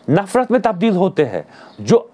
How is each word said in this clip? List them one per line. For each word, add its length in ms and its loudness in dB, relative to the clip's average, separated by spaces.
नफ़रत 400 0
में 100 2
तब्दील 360 0
होते 280 0
हैं, 220 -6
जो 340 2